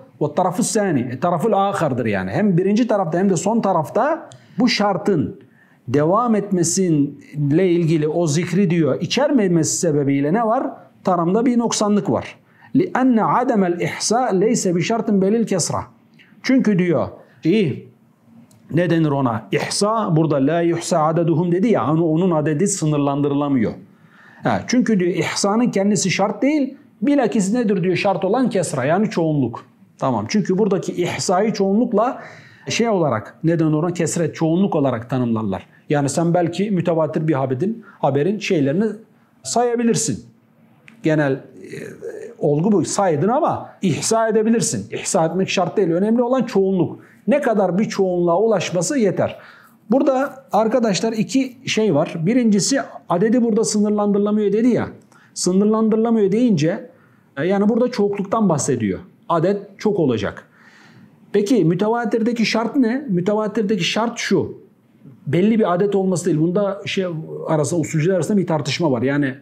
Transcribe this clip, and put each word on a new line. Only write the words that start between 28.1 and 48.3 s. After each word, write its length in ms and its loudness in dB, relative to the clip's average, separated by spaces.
olan 240 0
kesra, 360 -2
yani 240 0
çoğunluk. 560 -2
Tamam, 320 -2
çünkü 280 0
buradaki 460 -2
ihsayı 500 0
çoğunlukla 680 0
şey 200 0
olarak, 540 -2
ne 160 2
denir 140 2
ona? 200 0
Kesret, 420 -2
çoğunluk 400 0
olarak 340 -2
tanımlarlar. 560 -2
Yani 200 0
sen 240 0
belki 380 0
mütevatir 560 0
bir 60 0
haberin, 500 -2
haberin 400 0
şeylerini 460 0
sayabilirsin. 800 -2
Genel, 280 2
e, 80 -2
olgu 320 2
bu, 140 4
saydın 420 0
ama 420 -2
ihsa 460 0
edebilirsin. 640 0
İhsa 340 -2
etmek 240 -2
şart 280 -2
değil, 140 2
önemli 320 2
olan 200 0
çoğunluk. 560 0
Ne 140 2
kadar 360 0
bir 80 2
çoğunluğa 560 0